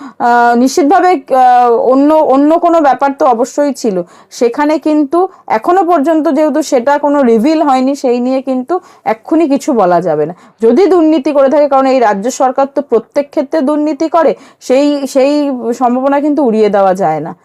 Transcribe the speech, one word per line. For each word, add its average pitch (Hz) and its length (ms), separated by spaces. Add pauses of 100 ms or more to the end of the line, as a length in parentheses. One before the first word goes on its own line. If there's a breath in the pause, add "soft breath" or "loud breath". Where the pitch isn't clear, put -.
(180 loud breath)
আহ, 240 360
নিশ্চিতভাবে, 285 800
আহ, 247 380
অন্য, 269 420
অন্য 302 440
কোনো 339 220
ব্যাপার 277 380
তো 311 80
অবশ্যই 262 460
ছিল। 190 300 (280 loud breath)
সেখানে 294 480
কিন্তু 311 500 (180 loud breath)
এখনো 349 380
পর্যন্ত 320 440
যেহেতু 302 340
সেটা 285 360
কোনো 285 240
রিভিল 254 400
হয়নি, 269 320
সেই 247 260
নিয়ে 262 220
কিন্তু 262 380 (240 loud breath)
এক্ষুনি 330 440
কিছু 285 240
বলা 185 280
যাবে 156 260
না। 170 80 (260 soft breath)
যদি 240 260
দুর্নীতি 311 460
করে 277 160
থাকে, 294 200
কারণ 269 180
এই 262 140
রাজ্য 208 300
সরকার 262 440
তো 294 80
প্রত্যেক 277 480
ক্ষেত্রে 320 300
দুর্নীতি 302 480
করে, 320 260 (260 loud breath)
সেই, 285 460
সেই 285 440 (280)
সম্ভাবনা 262 420
কিন্তু 294 220
উড়িয়ে 220 260
দেওয়া 196 260
যায় 165 260
না, 170 240